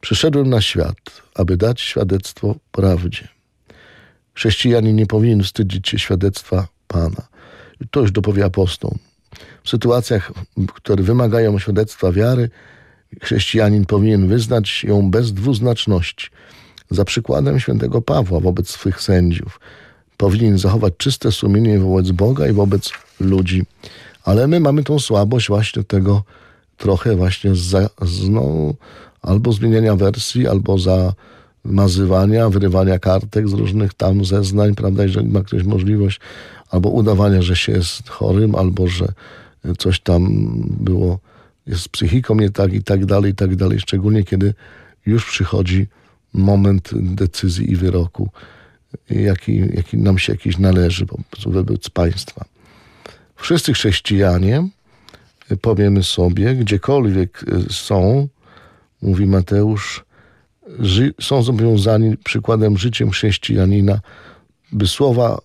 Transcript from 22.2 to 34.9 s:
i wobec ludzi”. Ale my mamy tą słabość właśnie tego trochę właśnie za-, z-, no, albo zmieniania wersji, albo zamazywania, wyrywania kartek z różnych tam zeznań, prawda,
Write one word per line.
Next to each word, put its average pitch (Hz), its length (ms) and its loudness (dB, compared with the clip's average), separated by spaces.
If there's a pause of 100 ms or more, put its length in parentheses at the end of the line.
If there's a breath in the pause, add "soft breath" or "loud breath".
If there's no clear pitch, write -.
i 123 60 2
wobec 98 380 0 (280)
ludzi”. 92 440 0 (600 loud breath)
Ale 107 240 2
my 170 120 4
mamy 147 240 2
tą 147 160 0
słabość 110 480 0
właśnie 104 360 0
tego 101 400 0 (540 soft breath)
trochę 101 380 0
właśnie 95 400 0
za-, 92 340 0 (120)
z-, 95 280 -2
no, 80 440 0 (480 loud breath)
albo 110 300 0
zmieniania 110 440 2
wersji, 107 520 0
albo 98 300 0
zamazywania, 95 1700 0
wyrywania 95 500 2
kartek 104 500 0
z 98 40 -2
różnych 101 400 0
tam 95 320 0
zeznań, 98 500 0
prawda, 101 280 0